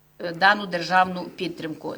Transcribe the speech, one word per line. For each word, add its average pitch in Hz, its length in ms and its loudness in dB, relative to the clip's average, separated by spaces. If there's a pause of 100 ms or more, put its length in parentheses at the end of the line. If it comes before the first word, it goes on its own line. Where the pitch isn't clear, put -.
(200)
е, 175 140 -8
дану 196 340 4
державну 180 560 0
підтримку. 160 760 -10